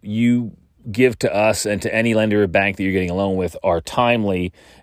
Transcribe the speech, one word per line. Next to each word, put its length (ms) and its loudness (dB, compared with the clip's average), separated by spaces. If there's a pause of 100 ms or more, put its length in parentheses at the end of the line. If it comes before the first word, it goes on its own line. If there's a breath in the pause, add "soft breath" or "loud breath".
you 560 0 (340)
give 260 2
to 160 -2
us 320 0
and 160 -2
to 120 -4
any 200 0
lender 300 2
or 40 4
bank 280 2
that 80 -4
you're 80 0
getting 180 0
a 60 -4
loan 220 -2
with 260 -4
are 160 0
timely 720 0 (320 soft breath)